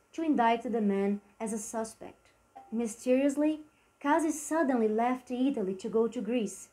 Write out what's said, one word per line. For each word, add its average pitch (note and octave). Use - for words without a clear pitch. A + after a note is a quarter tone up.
to D#4+
indict A#3
the A3+
man G3+
as A3
a A3+
suspect. -
Mysteriously, C#4
Kazi D4+
suddenly C4+
left A#3+
Italy A#3+
to G#3+
go A3+
to A3+
Greece G#3